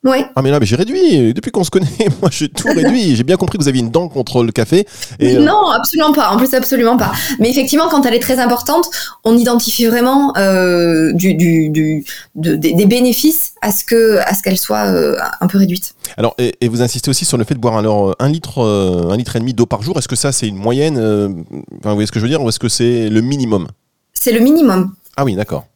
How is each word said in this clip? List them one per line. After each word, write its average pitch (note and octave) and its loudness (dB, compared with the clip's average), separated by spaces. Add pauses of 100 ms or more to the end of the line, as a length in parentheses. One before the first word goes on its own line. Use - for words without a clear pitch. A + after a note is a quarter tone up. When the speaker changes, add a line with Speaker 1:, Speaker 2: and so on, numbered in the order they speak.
Speaker 1:
Ouais. C4 2 (100)
Speaker 2:
Ah C3+ 0
mais C3+ 2
là, D3 2
mais - 2
j'ai G#2+ 0
réduit. G3+ 2
Depuis - -6
qu'on F#3+ 0
se - -6
connaît, F#3+ 2 (180)
<laughs> F3 0
moi F3 2
j'ai - -4
tout - -6
Speaker 1:
<laughs> D4+ 2
Speaker 2:
réduit. F3 2
J'ai A2+ 0
bien E3 2
compris F#3 -2
que D#3+ -2
vous C#3+ 2
aviez B2+ 0
une A2+ -4
dent A#2 0
contre B2+ -2
le A2+ -2
café. D#3+ 2 (320)
Et, - 2
euh, D4 6
Speaker 1:
Non, F#4+ 4
absolument D4+ 0
pas. B3+ 2
En G3+ 2
plus, C4 0
absolument B3+ 2
pas. G3 0 (260)
Mais A3+ 2
effectivement, C#4+ 0
quand C#4+ 2
elle A#3 2
est A#3+ 2
très B3+ 0
importante, B3+ 0 (360)
on A3+ 4
identifie A#3+ 0
vraiment, B3+ 2
euh, F3 2
du, F3 2
du, D#3+ 2
du, D#3 -2 (300)
de, D#3 -2
des, D#3 -2
des F#3+ 4
bénéfices B3 2
à G#3 -2
ce - -4
que, A3+ 2
à - 0
ce - -4
qu'elle F#3+ 0
soit, - -2
euh, - 0 (240)
un F3+ -2
peu G3 0
réduite. F#3 -2 (220)
Speaker 2:
Alors, A2+ -2
et, B2 -2
et A#2+ 0
vous A#2 -2
insistez B2 -2
aussi C3+ -2
sur C3 -2
le A#2 0
fait - -4
de B2 -8
boire A2+ 0
alors, G#2 0
euh, - -2
un C3 2
litre, D#3+ -6
euh, F#2+ 0
un G2+ 0
litre B2 -6
et A2+ -2
demi B2 -4
d'eau A2+ 2
par G#2+ -4
jour. D3 -4
Est-ce B2 -6
que G#2 -4
ça, C#3 -2
c'est B2 -4
une G2+ -6
moyenne, C3 -2
euh, G#2+ 0 (520)
enfin, G#2 -4
vous G#2 0
voyez G#2 0
ce G2+ -8
que A#2 -2
je G#2 -2
veux A#2+ -2
dire, D#3 0
ou A#2+ -2
est-ce A2 -4
que B2 -2
c'est A#2 0
le G#2+ 2
minimum ? A#2 -2 (460)
Speaker 1:
C'est - 0
le A3+ 2
minimum. A#3 4 (260)
Speaker 2:
Ah C#3 0
oui, G#2+ 0
d'accord. D#2+ -6